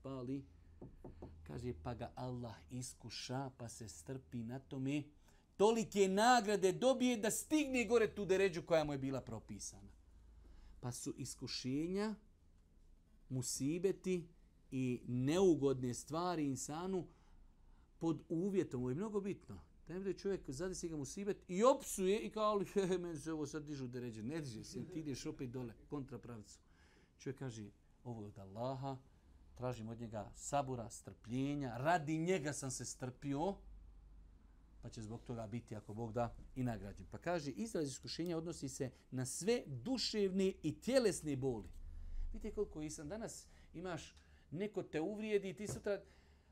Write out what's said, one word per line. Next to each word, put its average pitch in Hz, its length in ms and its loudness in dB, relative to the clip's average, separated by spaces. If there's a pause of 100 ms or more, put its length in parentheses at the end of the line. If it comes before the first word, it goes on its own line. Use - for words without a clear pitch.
pali.” 135 420 -6 (1000)
Kaže, 123 300 -6 (100)
pa 120 100 -6
ga 113 220 -8
Allah 123 400 -6 (140)
iskuša, 127 880 -6
pa 117 120 -10
se 113 180 -12
strpi 131 560 -8
na 120 160 -6
tome. 139 440 -2 (540)
Tolike 208 500 6
nagrade 202 640 8
dobije 247 460 6
da 208 140 2
stigne 262 540 2
gore 220 300 6
tu 202 100 -2
deređu 185 360 6
koja 160 220 6
mu 147 100 0
je 143 40 0
bila 131 240 0
propisana. 104 680 -8 (880)
Pa 123 120 -4
su - 260 -6
iskušenja, 165 1000 -2 (1120)
musibeti 170 1000 0 (440)
i 127 360 0
neugodne 135 840 4
stvari 165 520 -2
insanu 156 640 -2 (920)
pod 165 300 2
uvjetom. 170 520 2
Ovo 127 80 0
je 131 60 0
mnogo 208 260 -2
bitno. 160 400 -6 (260)
Da 156 60 -10
ne 180 60 -6
bude 190 140 -2
čovjek, 185 340 -2
zadesi 170 420 -4
ga 160 80 -4
musibet 190 400 -2 (100)
i 180 160 4
opsuje 233 560 6
i 220 100 -2
kao: 214 140 0
„Ali, 208 260 4
<laughs> - 40 -12
he, 196 140 4
he, 185 100 4
meni 175 220 -4
se 160 140 -4
ovo 151 120 0
sad 147 180 -6
dižu 143 240 -6
deređe.” 120 360 -6
Ne 151 180 -2
diže 110 220 -8
se, 123 220 -8
ti - 140 -8
ideš 147 260 -4
opet 151 240 -6
dole, 120 240 -6 (160)
kontrapravcu. 120 720 -10 (580)
Čovjek 135 220 -6
kaže: 110 300 -6 (340)
„Ovo 117 180 -8
je 104 60 -8
od 98 100 -14
Allaha, 127 600 -4 (580)
tražim 120 320 -4
od 113 120 -8
njega 110 360 -6
sabura, 131 540 -2
strpljenja, 131 880 -4
radi 156 400 2
njega 160 360 2
sam 131 180 -6
se 123 140 -6
strpio”, 139 720 -2 (1300)
pa 113 40 -10
će 117 100 -10
zbog 110 220 -8
toga 113 240 -6
biti, 113 280 -8
ako 104 180 -10
Bog 113 200 -4
da, 117 220 0 (200)
i 131 80 0
nagrađen. 98 480 -4
Pa 104 60 -10
kaže, 160 340 -2
izraz 185 360 0
iskušenja 160 500 -4
odnosi 160 320 -4
se 127 220 -4 (200)
na 127 140 -2
sve 233 400 2
duševne 190 880 2 (100)
i - 180 0
tjelesne 202 540 4
boli. 123 340 -2 (640)
Vidite 214 220 -6
koliko 196 260 -2
i 156 80 -4
sam 151 200 -8
danas 214 380 -8 (260)
imaš, 175 420 -6 (360)
neko 190 320 -2
te - 180 -2
uvrijedi, 202 520 0
ti 202 140 -6
sutra, 196 340 -2 (500)